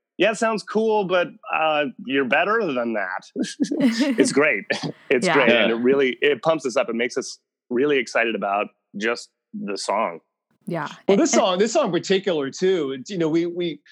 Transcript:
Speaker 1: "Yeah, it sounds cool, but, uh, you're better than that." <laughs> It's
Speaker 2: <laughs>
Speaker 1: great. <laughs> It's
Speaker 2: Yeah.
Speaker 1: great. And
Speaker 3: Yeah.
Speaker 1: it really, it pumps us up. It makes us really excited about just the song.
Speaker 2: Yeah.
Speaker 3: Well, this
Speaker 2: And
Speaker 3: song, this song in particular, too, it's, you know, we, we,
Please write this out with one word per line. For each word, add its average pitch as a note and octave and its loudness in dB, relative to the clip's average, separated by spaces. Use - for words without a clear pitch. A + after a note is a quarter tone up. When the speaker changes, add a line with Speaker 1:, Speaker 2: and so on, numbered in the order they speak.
Speaker 1:
"Yeah, G3 2
it G#3+ -4
sounds A3+ -2
cool, G#3+ 0
but, F3 0
uh, D#3 0
you're C3+ 0
better F3+ 0
than A#2+ -2
that." F#2+ -6
<laughs> B3+ 0
It's - 2
Speaker 2:
<laughs> C#3 2
Speaker 1:
great. B2 0
<laughs> - -6
It's B2 2
Speaker 2:
Yeah. E3+ 2
Speaker 1:
great. C3 4
And A#2 4
Speaker 3:
Yeah. A#2 0
Speaker 1:
it A2+ -4
really, C3 2
it C#3+ 2
pumps D#3+ 0
us A#2+ -4
up. A#2+ 2
It A2+ -4
makes B2+ -4
us - -8
really C#3 2
excited A#2 -2
about G2+ -2
just A2+ -4
the G2+ -8
song. G2 -4
Speaker 2:
Yeah. D#3+ -6
Speaker 3:
Well, G3 6
this D#4 4
Speaker 2:
And D#4 4
Speaker 3:
song, F#3 2
this A3+ 2
song D4+ 4
in E3+ -4
particular, E3 0
too, F3 0
it's, C3 -10
you G3+ -8
know, D#3+ 0
we, E3+ 0
we, E3+ -4